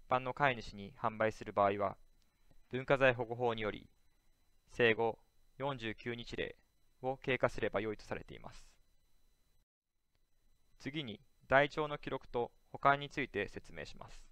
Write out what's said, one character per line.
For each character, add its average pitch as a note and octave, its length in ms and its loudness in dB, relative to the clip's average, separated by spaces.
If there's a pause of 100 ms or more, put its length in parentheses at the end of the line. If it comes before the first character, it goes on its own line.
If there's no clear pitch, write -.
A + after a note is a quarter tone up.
般 B2+ 100 4
の B2+ 140 -6
飼 C#3+ 180 2
い B2 40 -2
主 G#2+ 200 -12
に G2+ 220 -12
販 A2 200 -2
売 A2 140 2
す - 140 -10
る G#2+ 80 -8
場 G2+ 140 6
合 G2+ 60 4
は、 G2+ 240 -2 (760)
文 B2+ 140 -4
化 C#3+ 120 4
財 C3 160 6
保 A#2 120 -2
護 A#2 100 -6
法 A#2+ 180 0
に A2+ 80 -4
よ G#2 100 0
り、 - 160 -10 (840)
生 A#2 220 6
後 A2+ 260 0 (380)
四 C#3 200 -6
十 A2 180 -6
九 A#2+ 200 -6
日 A#2 180 -10
齢 - 220 -4 (460)
を C3 160 -4
経 B2+ 200 -2
過 B2 120 4
す - 120 -8
れ G#2 80 2
ば G2+ 120 0
良 G#2+ 120 -2
い - 40 -10
と - 60 -16
さ - 120 -6
れ - 80 -10
て - 100 -16
い - 60 -14
ま - 120 -14
す。 - 160 -18 (2000)
次 D3 240 -6
に、 G#2+ 180 -10 (260)
台 C#3 220 6
帳 D#3 180 -4
の D3 100 -6
記 - 120 -8
録 C3 180 -8
と A#2+ 240 -4 (200)
保 - 80 -12
管 C#3 200 4
に C#3+ 100 -10
つ - 120 -4
い B2 80 -4
て G2+ 180 -2
説 - 240 -2
明 D#2 140 0
し - 120 -14
ま - 120 -14
す。 - 220 -18